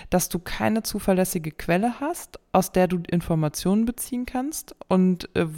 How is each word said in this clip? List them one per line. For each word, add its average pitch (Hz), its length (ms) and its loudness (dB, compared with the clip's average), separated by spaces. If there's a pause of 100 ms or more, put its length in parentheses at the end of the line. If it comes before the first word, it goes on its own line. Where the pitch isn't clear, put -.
dass 180 200 2
du 175 100 -4
keine 220 440 0
zuverlässige 185 680 0
Quelle 208 480 0
hast, - 380 -6 (140)
aus 185 200 2
der 185 160 4
du 180 200 -2
Informationen 175 760 0
beziehen 247 420 -4
kannst - 480 -6 (140)
und, 185 480 2
äh, 175 100 2 (120)